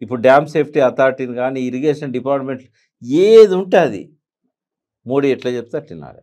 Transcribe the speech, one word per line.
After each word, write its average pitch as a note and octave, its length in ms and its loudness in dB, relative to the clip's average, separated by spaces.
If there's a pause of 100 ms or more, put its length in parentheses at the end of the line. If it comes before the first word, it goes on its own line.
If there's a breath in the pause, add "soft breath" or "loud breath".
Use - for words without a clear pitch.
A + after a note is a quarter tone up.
ఇప్పుడు A#2+ 200 -8
డ్యామ్ C3+ 260 4
సేఫ్టీ D3+ 320 -4
అథారిటీని C3 560 0
కానీ, C3 260 -6
ఇరిగేషన్ C#3 520 -6
డిపార్ట్‌మెంట్, C3+ 500 -6 (400)
ఏది F#3 520 6
ఉంటే F#3+ 220 0
అది A#2+ 340 -2 (960)
మోడీ C#3 200 0
ఎట్లా B2 240 -4
చెప్తే B2 260 -8
అట్లా C#3+ 180 -14
వినాలి. C#2+ 280 -20